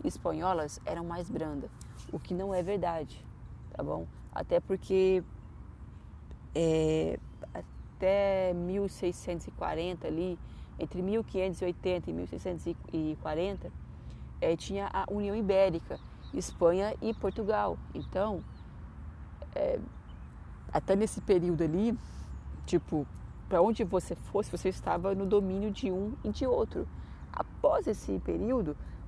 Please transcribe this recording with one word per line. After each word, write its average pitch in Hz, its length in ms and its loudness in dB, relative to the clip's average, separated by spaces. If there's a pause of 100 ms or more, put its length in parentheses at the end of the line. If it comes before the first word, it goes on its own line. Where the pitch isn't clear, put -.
espanholas 165 840 0
era 170 160 -2
mais 170 260 -4
branda, 156 400 -2 (440)
o - 80 -4
que - 120 -4
não 190 220 0
é 180 80 2
verdade, 170 640 -2 (460)
tá - 100 -6
bom? 147 240 -2 (260)
Até - 280 2
porque, 190 640 4 (1300)
é, 160 640 4 (340)
até 190 1000 2
mil 185 340 2
seiscentos 175 600 -2
e - 20 -12
quarenta 165 560 -2
ali, 170 320 0 (400)
entre 180 240 -2
mil 208 220 2
quinhentos 190 360 0
e 190 40 0
oitenta 180 460 0
e - 20 -2
mil 170 160 -2
seiscentos 180 360 -4 (280)
e 156 280 0
quarenta, 175 520 -2 (680)
é, 165 160 4
tinha 196 360 -2
a 190 180 0
União 202 240 0
Ibérica, 190 640 4 (340)
Espanha 185 720 4
e 220 100 0
Portugal. 208 640 0 (160)
Então, 185 500 -2 (1120)
é, - 260 2 (920)
até 190 240 4
nesse 208 240 2
período 175 440 6
ali, 208 340 4 (640)
tipo, 156 420 2 (420)
pra 185 120 8
onde 220 240 6
você 180 300 0
fosse, - 360 0
você 180 180 0
estava 180 460 2
no 196 120 0
domínio 196 440 4
de 202 200 0
um 196 240 0 (100)
e 214 60 0
de 262 160 0
outro. - 420 2 (440)
Após - 540 2
esse 196 340 0
período, 180 560 2 (300)